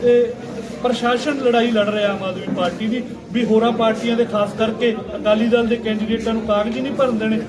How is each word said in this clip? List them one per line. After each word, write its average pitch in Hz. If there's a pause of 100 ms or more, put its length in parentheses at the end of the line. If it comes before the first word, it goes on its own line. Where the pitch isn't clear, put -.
ਇਹ 240 (580)
ਪ੍ਰਸ਼ਾਸਨ 247
ਲੜਾਈ 240
ਲੜ 208
ਰਿਹਾ 208
ਆਮ 196
ਆਦਮੀ 185
ਪਾਰਟੀ 180
ਦੀ, 233 (300)
ਵੀ 233
ਹੋਰਾਂ 220
ਪਾਰਟੀਆਂ 226
ਦੇ, 233
ਖਾਸ 208
ਕਰਕੇ 220 (200)
ਅਕਾਲੀ 214
ਦਲ 233
ਦੇ 226
ਕੈਂਡੀਡੇਟਾਂ 220
ਨੂੰ 220
ਕਾਗਜ਼ 214
ਹੀ 262
ਨਹੀਂ 277
ਭਰਨ 247
ਦੇਣੇ 220